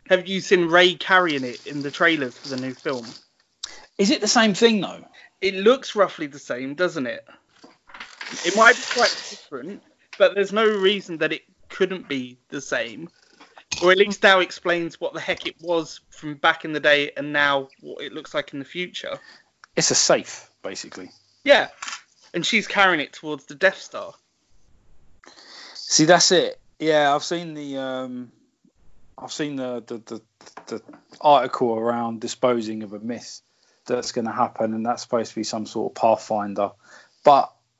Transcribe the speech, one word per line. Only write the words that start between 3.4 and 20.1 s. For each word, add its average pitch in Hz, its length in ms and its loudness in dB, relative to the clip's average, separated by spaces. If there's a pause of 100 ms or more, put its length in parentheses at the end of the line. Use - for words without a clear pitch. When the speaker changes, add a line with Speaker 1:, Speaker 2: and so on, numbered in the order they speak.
Speaker 2:
Is 202 120 2
it 302 120 0
the 214 60 -2
same 220 260 4
thing, 226 280 4
though? 92 220 -10 (380)
Speaker 1:
It 190 140 -2
looks 226 420 2
roughly 170 300 0
the 139 120 -16
same, 131 360 -8
doesn't 160 320 -2
it? - 200 -10 (1160)
It 175 100 0
might 226 220 8
be 262 40 -10 (120)
quite 233 160 2 (200)
different, 165 540 -14 (340)
but 180 160 6
there's 196 200 4
no 220 120 4
reason 196 520 0
that 156 160 -2
it 151 80 -10 (260)
couldn't 185 400 -2
be 127 300 -8 (100)
the 147 140 -10
same. 123 480 -6 (760)
Or 180 80 6
at 185 60 8
least 202 260 4
now 196 160 8
explains 170 600 -4
what 139 120 -6
the 156 60 -10
heck - 260 -6
it 185 140 -10
was 165 400 -4 (100)
from 151 260 -12
back 160 280 0
in 160 100 -6
the 151 60 -2
day 147 380 4
and 143 160 -8
now 143 340 0 (140)
what 147 220 -14
it 131 100 -12
looks 151 200 -16
like 147 200 -6
in 143 60 -10
the 135 60 -10
future. - 540 -10 (560)
Speaker 2:
It's - 160 0
a 127 40 2
safe, - 540 0 (120)